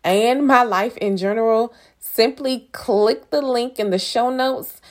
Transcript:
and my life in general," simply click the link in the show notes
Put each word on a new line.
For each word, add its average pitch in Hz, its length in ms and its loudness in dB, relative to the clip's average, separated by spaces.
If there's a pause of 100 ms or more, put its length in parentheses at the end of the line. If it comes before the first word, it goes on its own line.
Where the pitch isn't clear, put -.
and 233 420 2
my 262 160 6
life 214 360 -2
in 196 180 -2
general," 226 560 0 (260)
simply 262 720 -2
click 208 580 0
the 294 120 0
link 254 360 -2
in 208 120 -2
the 185 80 0
show 240 320 -2
notes 262 500 -4 (100)